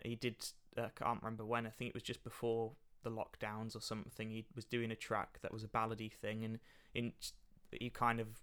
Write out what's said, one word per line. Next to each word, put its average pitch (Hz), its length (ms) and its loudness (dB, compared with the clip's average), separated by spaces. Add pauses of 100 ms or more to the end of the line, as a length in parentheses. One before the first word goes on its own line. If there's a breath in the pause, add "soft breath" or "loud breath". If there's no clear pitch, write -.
he 117 120 0
did, 113 300 0 (320)
uh, 117 40 2
I 117 80 0
can't - 340 0
remember 110 220 -2
when, 117 200 2
I 110 40 -2
think 120 200 -4
it - 40 -10
was 117 100 -4
just - 200 -4
before 113 500 2 (300)
the 117 60 0
lockdowns 110 640 -2
or 110 40 -4
something, 110 500 -4
he 113 240 -4
was 117 120 -6
doing 117 260 2
a 113 40 0
track - 460 0
that - 120 -2
was 110 100 -4
a 107 40 -4
ballady 113 440 2
thing, 110 320 -2
and 110 160 -2 (340 loud breath)
in, 117 200 2 (580)
he - 180 -2
kind 117 300 6
of 113 80 0 (160)